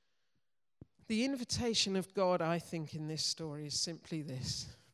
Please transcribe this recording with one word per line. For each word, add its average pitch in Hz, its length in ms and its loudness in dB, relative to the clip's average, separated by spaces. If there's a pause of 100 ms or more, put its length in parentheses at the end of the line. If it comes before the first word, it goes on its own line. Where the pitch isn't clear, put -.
(1080)
The 226 180 2
invitation 233 720 2
of 185 160 0
God, 180 300 4
I 165 160 2
think, 160 360 -6
in 156 120 -4
this 156 180 -2
story 151 420 -4
is - 140 -2
simply 165 400 -4
this, - 460 -4 (280)